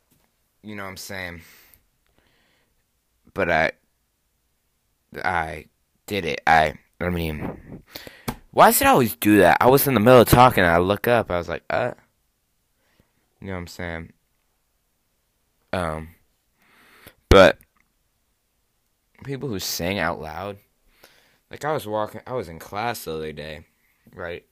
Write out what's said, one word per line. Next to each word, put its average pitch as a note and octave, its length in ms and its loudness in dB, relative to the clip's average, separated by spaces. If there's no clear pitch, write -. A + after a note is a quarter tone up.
You G#2 140 -16
know G2+ 80 -12
what F#2+ 60 -12
I'm F#2+ 60 -16
saying? F#2 440 -14
But F2+ 160 -4
I, D#2+ 220 0
I D#2+ 480 -6
did G2 180 -6
it. D2 220 -6
I, D#2 280 4
I F2 80 -4
mean, E2 760 -8
why F3 160 6
does A#3 120 0
it C#4 60 0
always D3+ 300 2
do G#2 220 2
that? F2 220 6
I A2+ 60 4
was C3+ 220 4
in C3+ 60 0
the G#2+ 60 2
middle B2 200 8
of G#2+ 80 6
talking B2 340 6
and E2+ 100 4
I E2+ 60 4
look G2 300 0
up. A#2 200 0
I F2 100 -4
was E2+ 100 -8
like, E2 200 -10
"Uh." A#2 260 -4
You G2+ 80 -16
know F#2+ 60 -10
what F2+ 40 -10
I'm F2 80 -14
saying? E2+ 460 -14
Um, E2 380 -8
but F#2+ 300 8
people C3+ 240 -10
who G2+ 100 -8
sing F2+ 400 -6
out E2+ 220 -4
loud, F2 380 -14
like, - 140 -16
I D3+ 80 -4
was B2+ 120 -6
walking, G#2+ 440 -6
I A#2+ 60 -10
was G#2+ 140 -8
in D#2+ 120 -16
class A2 460 -10
the D#2+ 80 -10
other D#2 180 -10
day, D#2 320 -16
right? F2 380 -14